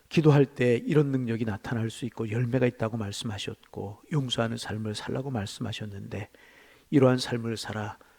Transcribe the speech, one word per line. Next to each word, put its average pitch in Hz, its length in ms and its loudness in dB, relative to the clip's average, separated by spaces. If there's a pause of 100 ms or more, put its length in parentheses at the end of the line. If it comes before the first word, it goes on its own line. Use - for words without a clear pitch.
기도할 147 380 6
때 123 300 2
이런 151 360 2
능력이 120 340 0
나타날 110 440 -2
수 - 160 -8
있고 113 260 -6
열매가 123 340 2
있다고 117 320 -2
말씀하셨고 101 1040 -8 (100)
용서하는 120 460 -2
삶을 107 380 -6
살라고 131 340 -6
말씀하셨는데, 104 1000 -8 (600)
이러한 131 280 6
삶을 117 400 -4
살아 104 400 -8 (200)